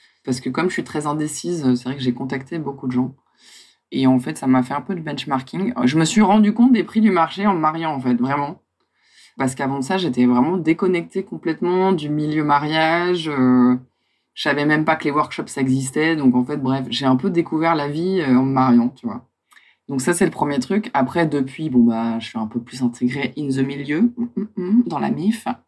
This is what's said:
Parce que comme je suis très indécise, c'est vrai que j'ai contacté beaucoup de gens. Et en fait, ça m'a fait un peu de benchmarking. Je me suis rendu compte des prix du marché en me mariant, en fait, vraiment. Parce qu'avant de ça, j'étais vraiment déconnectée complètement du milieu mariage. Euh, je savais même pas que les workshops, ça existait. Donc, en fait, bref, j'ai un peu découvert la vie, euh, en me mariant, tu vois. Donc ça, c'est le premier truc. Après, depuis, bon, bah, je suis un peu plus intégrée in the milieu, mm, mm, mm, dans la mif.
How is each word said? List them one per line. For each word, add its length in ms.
Parce 160
que 80
comme 200
je 40
suis 120
très 220
indécise, 680
c'est 100
vrai 120
que 60
j'ai 120
contacté 440
beaucoup 280
de 60
gens. 220
Et 120
en 120
fait, 200
ça 80
m'a 160
fait 100
un 80
peu 140
de 60
benchmarking. 760
Je 140
me 80
suis 160
rendu 320
compte 180
des 100
prix 200
du 80
marché 360
en 60
me 60
mariant, 340
en 80
fait, 140
vraiment. 480
Parce 180
qu'avant 260
de 40
ça, 140
j'étais 260
vraiment 320
déconnectée 680
complètement 680
du 160
milieu 340
mariage. 840
Euh, 480
je 120
savais 200
même 220
pas 100
que 80
les 60
workshops, 400
ça 100
existait. 560
Donc, 200
en 100
fait, 100
bref, 320
j'ai 160
un 120
peu 120
découvert 460
la 140
vie, 380
euh, 120
en 60
me 80
mariant, 360
tu 180
vois. 200
Donc 120
ça, 140
c'est 100
le 60
premier 280
truc. 360
Après, 320
depuis, 420
bon, 140
bah, 360
je 100
suis 100
un 80
peu 140
plus 220
intégrée 540
in 120
the 100
milieu, 580
mm, 100
mm, 100
mm, 300
dans 140
la 100
mif. 360